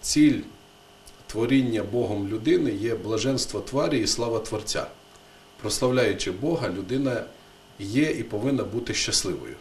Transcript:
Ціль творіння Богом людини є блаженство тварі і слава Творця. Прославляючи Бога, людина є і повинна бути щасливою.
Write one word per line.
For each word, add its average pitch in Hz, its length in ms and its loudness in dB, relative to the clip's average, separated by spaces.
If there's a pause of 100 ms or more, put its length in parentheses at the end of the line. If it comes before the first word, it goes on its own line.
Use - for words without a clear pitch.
Ціль 147 380 6 (880)
творіння 117 560 2
Богом 101 460 -2
людини 131 420 2
є 110 240 -2
блаженство 113 640 -2
тварі 143 400 0
і 101 80 0
слава 117 320 0
Творця. - 480 -6 (760)
Прославляючи 107 680 2
Бога, 120 380 -2
людина 113 540 -2 (560)
є 120 320 2
і 117 120 -4
повинна 120 400 0
бути 107 300 -4
щасливою. 92 680 -2